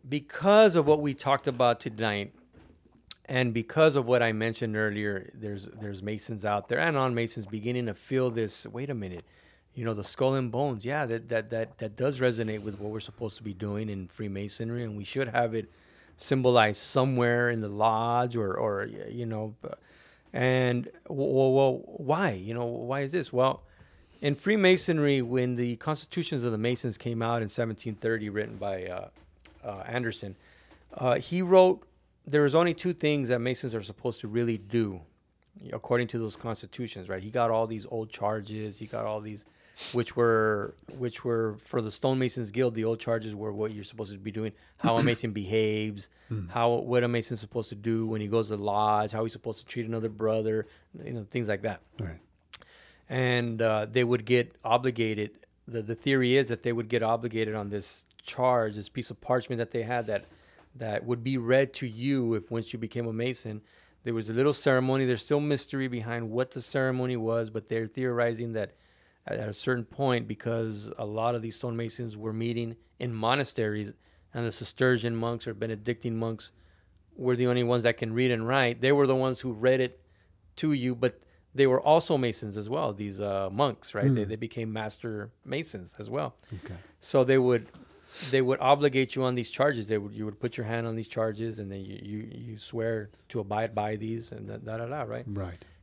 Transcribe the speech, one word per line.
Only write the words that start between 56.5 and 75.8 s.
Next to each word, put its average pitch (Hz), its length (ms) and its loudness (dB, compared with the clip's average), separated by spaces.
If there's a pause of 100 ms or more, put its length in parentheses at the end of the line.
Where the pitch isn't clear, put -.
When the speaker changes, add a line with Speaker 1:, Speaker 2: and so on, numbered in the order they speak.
Speaker 1:
they 120 100 0
would 117 160 -2
get 117 140 2
obligated 113 520 0
on 101 140 -4
this 101 360 -8 (180)
charge, 120 540 2
this 104 120 -10
piece - 220 -8
of 120 100 -14
parchment 123 380 0
that 113 140 -2
they 117 100 -2
had 117 240 -2
that, 104 180 -2 (520)
that 110 280 -4
would 120 180 -2
be 135 140 -2
read 127 380 4
to 135 120 -6
you 120 480 0
if, - 160 -4
once 117 220 -4
you 120 60 -8
became 117 280 -6
a 113 60 -4
Mason. 113 480 -6 (440)
There 120 100 -2
was 110 160 -2
a - 20 -4
little 135 220 4
ceremony. 131 500 4
There's 123 180 2
still 147 180 2
mystery 135 480 -2
behind 117 420 -4
what 127 220 -2
the 123 100 -10
ceremony 127 560 0
was, 113 320 0
but 110 180 -8
they're 113 180 -2
theorizing 117 680 0
that 104 180 -4 (540)
at, 104 120 -4
at 107 100 -4
a 104 60 -6
certain 123 300 -2
point, 123 420 0
because 110 720 -4
a 113 80 -6
lot 110 300 -2
of 117 80 -4
these 117 140 -8
stonemasons 117 600 -6
were 110 160 -6
meeting 113 440 -4 (220)
in 123 140 -4
monasteries, 110 800 0 (400)
and 120 140 -4
the 113 60 -2
Cistercian 120 640 2
monks 117 320 -4
or 113 80 -6
Benedictine 113 640 -4